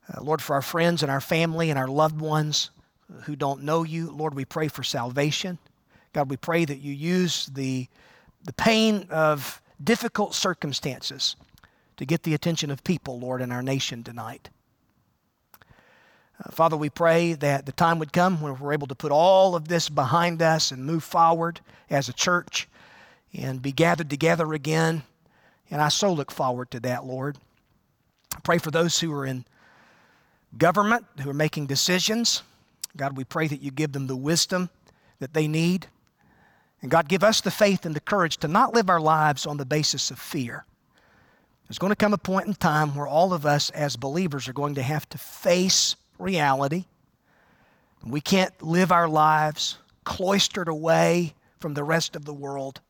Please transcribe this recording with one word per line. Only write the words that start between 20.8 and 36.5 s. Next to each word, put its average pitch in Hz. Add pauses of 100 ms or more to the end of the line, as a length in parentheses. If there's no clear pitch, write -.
move 156
forward 165 (300)
as 139
a 123
church - (680)
and 131
be 139
gathered 160
together 160
again. 156 (680)
And 147
I 151
so 190
look 147
forward 127
to 123
that, 120
Lord. 131 (1000)
I -
pray 170
for 160
those 165
who 165
are 139
in 127 (1120)
government, 202 (140)
who 139
are 139
making 151
decisions. 180 (540)
God, 139
we 135
pray 160
that 139
you 143
give 143
them 139
the 131
wisdom 170 (480)
that -
they 156
need. 165 (960)